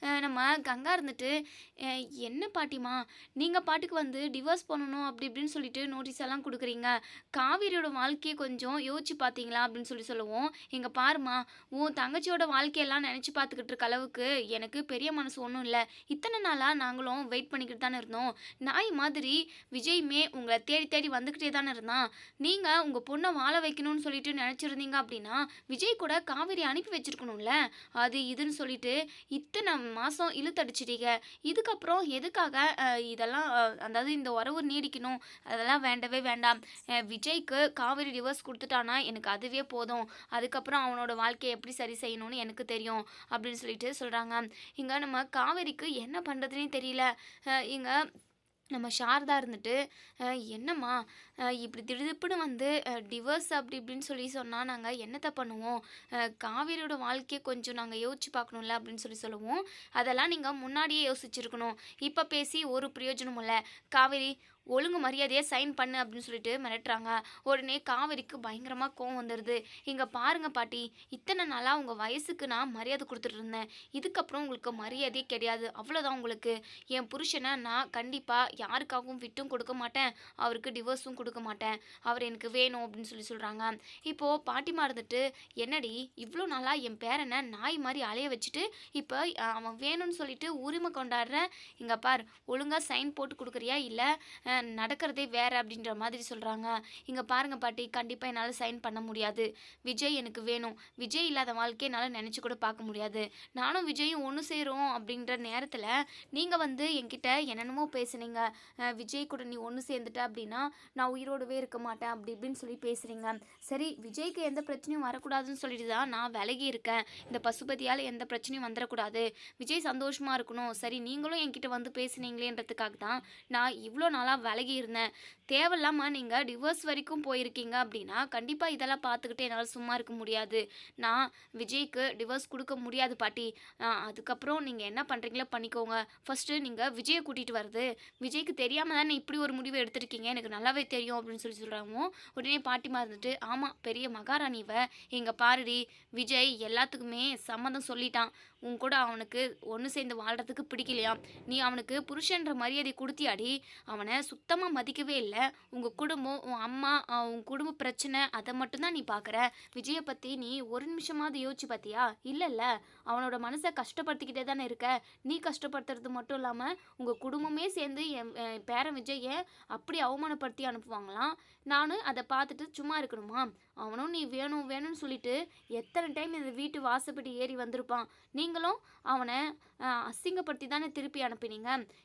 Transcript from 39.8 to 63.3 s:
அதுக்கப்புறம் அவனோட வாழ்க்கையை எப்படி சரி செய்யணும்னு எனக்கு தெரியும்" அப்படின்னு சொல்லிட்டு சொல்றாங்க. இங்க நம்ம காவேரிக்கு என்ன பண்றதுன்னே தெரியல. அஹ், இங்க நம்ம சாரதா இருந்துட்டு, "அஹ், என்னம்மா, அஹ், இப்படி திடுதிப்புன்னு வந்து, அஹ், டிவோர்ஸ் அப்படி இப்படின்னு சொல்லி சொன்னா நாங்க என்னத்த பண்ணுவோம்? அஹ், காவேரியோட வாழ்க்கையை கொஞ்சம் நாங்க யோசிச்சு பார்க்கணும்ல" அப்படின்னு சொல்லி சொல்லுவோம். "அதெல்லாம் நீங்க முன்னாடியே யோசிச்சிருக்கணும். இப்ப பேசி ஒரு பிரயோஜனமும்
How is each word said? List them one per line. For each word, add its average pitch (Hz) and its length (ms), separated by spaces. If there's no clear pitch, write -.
அதுக்கப்புறம் 262 540
அவனோட 240 320
வாழ்க்கையை 233 400
எப்படி 240 180
சரி 233 260
செய்யணும்னு 226 360
எனக்கு 220 300
தெரியும்" 220 380
அப்படின்னு 240 300
சொல்லிட்டு 233 380
சொல்றாங்க. 233 420
இங்க 269 240
நம்ம 269 320
காவேரிக்கு 294 640
என்ன 254 260
பண்றதுன்னே 277 480
தெரியல. 262 340
அஹ், 269 240
இங்க 262 200
நம்ம 240 200
சாரதா 269 460
இருந்துட்டு, 233 380
"அஹ், 254 280
என்னம்மா, 247 460
அஹ், 254 220
இப்படி 233 240
திடுதிப்புன்னு 320 540
வந்து, 285 480
அஹ், 240 180
டிவோர்ஸ் 240 500
அப்படி 269 240
இப்படின்னு 254 220
சொல்லி 262 280
சொன்னா 247 360
நாங்க 240 340
என்னத்த 247 380
பண்ணுவோம்? 233 440
அஹ், 233 280
காவேரியோட 302 580
வாழ்க்கையை 254 440
கொஞ்சம் 247 340
நாங்க 233 200
யோசிச்சு 254 380
பார்க்கணும்ல" 233 400
அப்படின்னு 226 300
சொல்லி 220 140
சொல்லுவோம். 220 440
"அதெல்லாம் 254 380
நீங்க 294 240
முன்னாடியே 294 500
யோசிச்சிருக்கணும். 240 720
இப்ப 294 260
பேசி 302 400
ஒரு 262 240
பிரயோஜனமும் 254 500